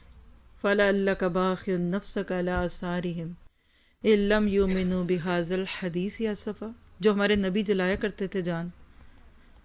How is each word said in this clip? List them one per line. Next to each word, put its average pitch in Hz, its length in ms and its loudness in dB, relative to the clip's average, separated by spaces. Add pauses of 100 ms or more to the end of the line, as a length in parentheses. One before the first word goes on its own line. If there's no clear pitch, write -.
(640)
"फलअल्लका 196 640 2
बाखिउन 180 680 0
नफ्सका 190 440 -4
अला 180 160 -2
आसारिहिम 175 800 -4 (720)
इल्लम 208 420 4
युमिनु 185 560 2
बिहाज़ल 180 640 0 (140)
हदीस 180 400 -4
या 214 120 -2
सफ़ा।" 214 420 -8 (260)
जो 214 120 6
हमारे 202 220 2
नबी 196 280 0
जलाया 190 320 0
करते 196 320 -4
थे 185 140 -4
जान, 170 300 -4 (920)